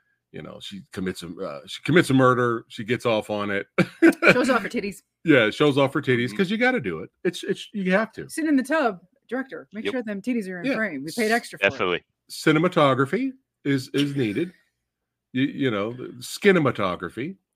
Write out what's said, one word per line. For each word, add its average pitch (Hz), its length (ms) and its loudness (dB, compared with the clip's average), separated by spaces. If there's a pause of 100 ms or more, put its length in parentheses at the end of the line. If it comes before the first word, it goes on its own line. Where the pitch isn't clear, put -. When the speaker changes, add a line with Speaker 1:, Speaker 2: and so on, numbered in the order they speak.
(320)
Speaker 1:
you - 120 -14
know, 76 180 -18
she 98 200 -16 (100)
commits 92 320 -6
a, 85 120 -14
uh, 78 300 -12
she - 160 -16
commits 156 300 4
a - 20 4
murder. 123 540 4
She - 160 -14
gets 117 240 -2
off 107 240 0
on 104 180 -4
it. 98 160 -4 (140)
<laughs> - 240 0 (300)
Speaker 2:
Shows 247 180 2
off 233 100 2
her 196 80 -8
titties. 202 320 -8 (220)
Speaker 1:
Yeah, 131 260 6
shows 143 280 2
off 139 180 2
her 160 60 0
titties 123 260 0
Speaker 3:
Mm-hmm. 202 100 -8
Speaker 1:
'cause 185 140 0
you 226 60 -2
gotta 247 220 0
do 85 200 -6
it. 92 100 -12 (140)
It's, 175 200 -4
it's, - 300 -6
you 185 200 -2
have 214 200 0
to. - 160 -12
Speaker 2:
Sit 311 160 -6
in 311 100 2
the 254 80 2
tub, 254 360 -2 (280)
director. 254 460 -10
Make 214 120 -12
Speaker 3:
Yep. 196 80 -2
Speaker 2:
sure 254 100 -4
them 208 180 -8
titties 233 280 -4
are 180 100 -10
in 175 60 -10
Speaker 1:
Yeah. 262 100 0
Speaker 2:
frame. 175 280 -6
We 160 120 -10
paid 220 160 0
extra 226 260 -2
for - 80 0
it. 98 60 4
Speaker 3:
Definitely. 90 320 -2 (260)
Speaker 1:
Cinematography 156 1000 2 (320)
is, 135 300 -2
is 143 220 0
needed. 135 360 -2 (840)
You, 127 120 0
you 135 260 -2
know, 107 220 -2
the 127 160 -12 (100)
cinematography. 123 1160 0 (180)